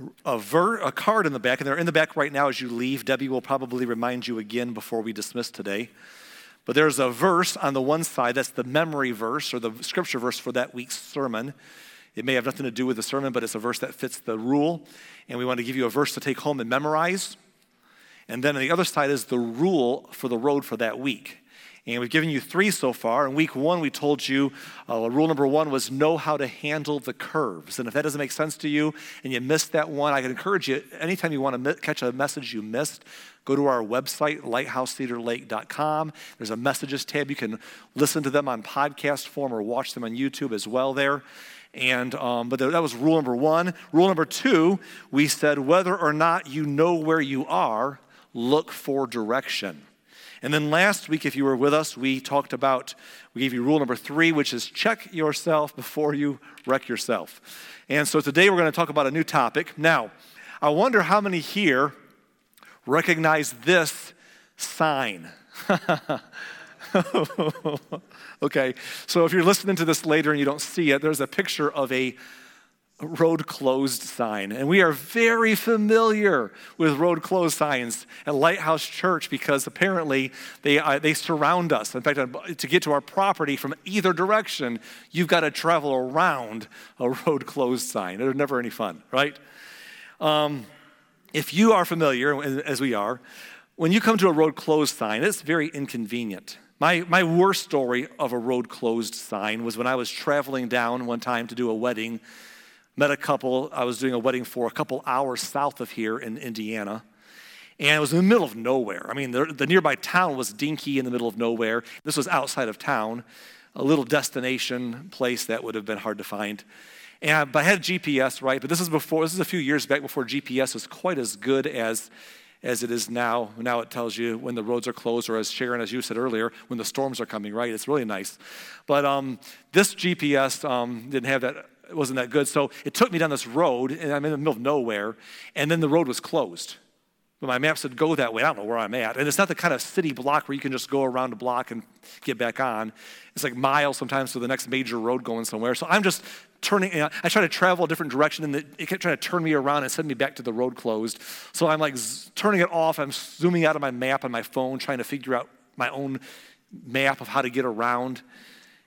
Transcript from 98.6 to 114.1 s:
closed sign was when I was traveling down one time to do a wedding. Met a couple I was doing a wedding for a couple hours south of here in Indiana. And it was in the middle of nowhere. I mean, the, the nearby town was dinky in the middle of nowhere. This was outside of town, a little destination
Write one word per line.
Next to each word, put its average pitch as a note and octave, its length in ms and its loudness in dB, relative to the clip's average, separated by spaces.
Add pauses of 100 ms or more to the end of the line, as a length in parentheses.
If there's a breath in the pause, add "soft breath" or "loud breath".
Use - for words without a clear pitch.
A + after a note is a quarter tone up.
closed A2+ 440 -2
sign G#2+ 500 -4
was A2+ 120 -4
when A#2+ 100 -2
I C3 100 2
was B2 140 -4
traveling C3+ 580 -2
down B2 360 0
one A#2 160 -4
time A#2+ 280 -2
to A#2+ 60 -10
do A#2+ 140 0
a A2 60 0
wedding. A2+ 460 -4 (800 loud breath)
Met C#3+ 120 4
a C#3+ 60 2
couple C3 580 0
I C3 100 0
was A#2+ 140 -2
doing B2+ 160 0
a A#2+ 40 0
wedding B2 260 0
for A#2+ 220 -4
a A2+ 40 -2
couple C3+ 360 -4
hours C3 360 -2
south C#3+ 400 -4
of A2+ 80 -10
here A2 280 -4
in A#2+ 200 -8
Indiana. A2 640 -8 (760 loud breath)
And D3+ 180 6
it - 40 4
was D3 120 0
in E3 40 4
the F3+ 60 6
middle G3+ 220 6
of A2+ 120 -8
nowhere. A#2 540 -2
I A#2+ 40 -4
mean, C3+ 180 -6
the, C3 140 2
the C#3+ 200 -4
nearby D#3 300 4
town F3 400 0
was A2+ 160 -4
dinky C#3+ 460 -2
in B2+ 60 0
the B2+ 60 -4
middle A#2+ 180 0
of G#2 80 -6
nowhere. A#2 460 0 (220 loud breath)
This D3+ 120 -2
was C#3+ 100 0
outside D3 420 0
of G#2+ 100 -8
town, A#2 460 -2 (500 loud breath)
a C3+ 100 -6
little C#3+ 200 4
destination B2+ 1080 -2